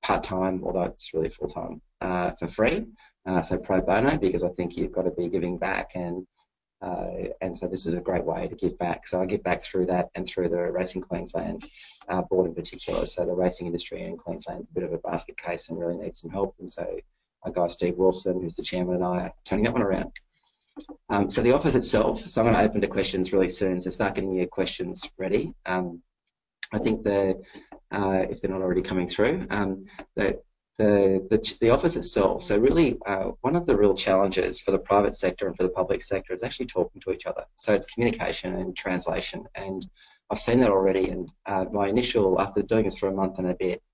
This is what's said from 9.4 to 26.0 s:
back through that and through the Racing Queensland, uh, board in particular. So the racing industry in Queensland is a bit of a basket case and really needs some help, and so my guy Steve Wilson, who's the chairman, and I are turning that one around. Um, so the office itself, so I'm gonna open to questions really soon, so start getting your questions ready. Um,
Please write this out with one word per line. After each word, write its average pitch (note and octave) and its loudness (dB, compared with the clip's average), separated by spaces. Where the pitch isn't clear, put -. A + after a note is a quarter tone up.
back F2 -2
through F#2 0
that F2+ 0
and F2+ -6
through F2 -2
the F2 0
Racing F2+ -2
Queensland, F2 -6
uh, F2+ -2
board F#2 2
in E2 -6
particular. F2 -4
So F2 -2
the F2 -2
racing F2+ 0
industry E2+ -6
in E2+ -10
Queensland - -10
is - -18
a - -20
bit F2+ -2
of E2 -4
a E2+ -4
basket - -6
case E2+ -6
and E2+ -6
really E2+ -4
needs - -8
some E2 -12
help, F#2+ -4
and F2+ -12
so F2 -6
my F2+ -6
guy F2 0
Steve F2+ 0
Wilson, F#2 2
who's E2+ -6
the - -8
chairman, F2+ -2
and F2+ 0
I F2+ 0
are F2+ -8
turning G2+ 0
that B2 0
one B2 0
around. F#2+ 0
Um, G2+ 2
so - 2
the A#2+ 6
office C#3 4
itself, - 4
so - -2
I'm A#2 6
gonna G#2 6
open G#2+ 2
to G2 2
questions F#2 0
really F#2+ 4
soon, F#2 0
so F#2 -4
start F#2+ 0
getting F#2+ -2
your F2+ 0
questions - -4
ready. G#2 0
Um, F#2 -4